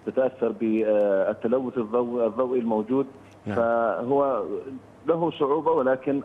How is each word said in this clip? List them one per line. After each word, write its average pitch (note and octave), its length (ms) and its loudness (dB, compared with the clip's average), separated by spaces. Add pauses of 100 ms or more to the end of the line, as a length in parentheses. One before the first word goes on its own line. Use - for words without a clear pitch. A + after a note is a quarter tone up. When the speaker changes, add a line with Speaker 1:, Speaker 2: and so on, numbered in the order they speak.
Speaker 1:
تتأثر A#2+ 540 0
بالتلوث A2 1200 0
الضوء-، A#2+ 480 0
الضوئي B2 340 0
الموجود. A2+ 460 0 (400)
Speaker 2:
نعم. G2+ 100 -4
Speaker 1:
فهو A#2 840 0 (640)
له E3 220 2
صعوبة، D3 400 0
ولكن C3+ 540 2